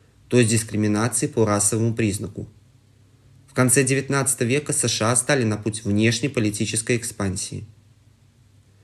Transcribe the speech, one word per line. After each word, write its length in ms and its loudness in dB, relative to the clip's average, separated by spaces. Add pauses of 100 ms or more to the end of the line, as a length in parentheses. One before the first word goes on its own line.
(300)
то 100 6
есть 100 6
дискриминации 800 0
по 180 2
расовому 480 2
признаку. 540 -4 (1000)
В 60 -20
конце 300 4
девятнадцатого 640 0
века 240 -2
С 160 0
Ш 240 0
А 40 2
стали 280 2
на 140 0
путь 260 -4
внешней 460 2
политической 680 -2
экспансии. 680 -6 (1200)